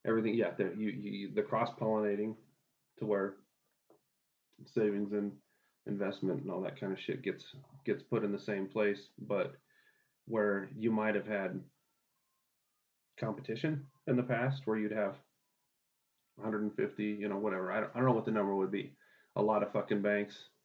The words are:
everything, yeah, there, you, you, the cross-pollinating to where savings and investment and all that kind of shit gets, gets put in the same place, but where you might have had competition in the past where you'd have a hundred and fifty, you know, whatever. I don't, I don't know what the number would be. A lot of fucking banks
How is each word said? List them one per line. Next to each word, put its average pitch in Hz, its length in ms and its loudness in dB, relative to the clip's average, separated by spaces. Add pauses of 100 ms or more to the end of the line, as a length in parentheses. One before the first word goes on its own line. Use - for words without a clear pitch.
everything, 113 300 2
yeah, 92 220 4
there, 95 160 0
you, 107 180 -2
you, 101 420 -6
the 104 80 2
cross-pollinating 110 920 0 (640)
to 110 60 -4
where 98 300 2 (1400)
savings 104 380 2
and 104 200 -2 (560)
investment 98 560 -2
and 95 80 -6
all 90 100 -4
that - 180 -6
kind 95 140 -2
of 92 60 -6
shit - 240 -6
gets, - 200 -4 (420)
gets 104 180 0
put 107 200 0
in 101 80 0
the 98 80 -2
same 98 280 -2
place, 101 420 0 (180)
but 98 280 0 (680)
where 104 520 2
you 113 140 2
might 107 240 2
have 101 120 0
had 98 320 -2 (1600)
competition 113 640 -2 (240)
in 123 80 4
the 123 80 4
past 127 420 0
where 110 120 0
you'd 104 140 -2
have 107 240 0 (1200)
a 101 40 -10
hundred 107 180 0
and 104 140 -2
fifty, 107 300 -2
you 104 220 -2
know, 98 100 0
whatever. 95 340 0
I 107 100 0
don't, - 120 -6
I 117 40 -4
don't 127 100 4
know 120 60 6
what 110 120 2
the 117 60 0
number 101 240 2
would 95 160 2
be. - 220 -4 (420)
A 104 60 2
lot 104 220 4
of - 100 -4
fucking 104 280 2
banks 104 340 2 (280)